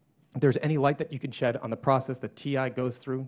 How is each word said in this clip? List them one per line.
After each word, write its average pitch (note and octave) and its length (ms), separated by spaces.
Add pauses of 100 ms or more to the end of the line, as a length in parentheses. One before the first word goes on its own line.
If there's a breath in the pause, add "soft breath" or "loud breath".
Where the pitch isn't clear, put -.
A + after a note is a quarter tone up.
(360)
there's C#3 260
any D#3 140
light C#3+ 220
that D3+ 140
you C#3 60
can C3+ 140
shed A#2+ 240
on A2+ 140
the A#2 60
process C3+ 440
that - 160
T C#3 200
I C3 120
goes B2 300
through C3 300